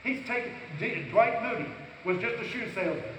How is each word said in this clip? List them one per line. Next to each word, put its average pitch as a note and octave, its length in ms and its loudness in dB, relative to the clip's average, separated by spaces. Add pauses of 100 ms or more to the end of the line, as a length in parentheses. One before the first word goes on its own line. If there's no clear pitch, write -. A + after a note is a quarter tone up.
He's C4 220 -2
taken, A#3+ 280 -2 (260)
D-, E3 320 -2
Dwight A3 320 6
Moody G#3+ 260 -2 (340)
was F#3 140 2
just A#3 240 -2
a G3+ 60 -6
shoe A#3 260 -4
salesman. - 300 0 (140)